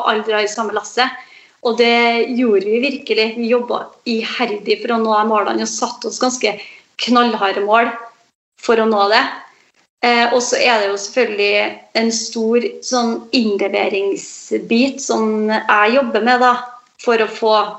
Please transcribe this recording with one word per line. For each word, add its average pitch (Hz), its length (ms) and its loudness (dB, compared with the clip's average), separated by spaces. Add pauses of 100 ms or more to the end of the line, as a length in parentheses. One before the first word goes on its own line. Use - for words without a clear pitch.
alle 214 220 0
drar 214 180 0
i 202 60 -2
samme 208 240 -4
lasset. 240 340 -2 (540)
Og 226 140 0
det 233 520 2 (100)
gjorde 214 260 4
vi 214 160 0
virkelig. 240 440 -2 (120)
Vi 233 140 -4
jobbet 233 380 -2 (180)
iherdig 220 720 -2
for 240 160 -4
å 233 40 0
nå 220 160 0 (120)
målene 220 360 0
og 220 80 -4
satte - 360 -6
oss 208 140 -8
ganske 254 320 -2 (460)
knallharde 208 680 2
mål 226 240 4 (720)
for 226 180 2
å 220 80 2
nå 202 240 2
det. 233 120 4 (800)
Eh, 240 300 4
og 247 100 4
så - 120 -4
er 240 240 2
det 202 120 0
jo 202 80 -2
selvfølgelig 208 800 -2 (160)
en 226 180 2
stor 226 540 0 (140)
sånn 240 300 0 (220)
innleveringsbit 208 1700 -2
som 214 480 0
jeg 214 440 2
jobber 233 280 0
med 247 180 2
da, 247 120 4 (500)
for 233 160 2
å 220 80 2
få 214 300 0 (220)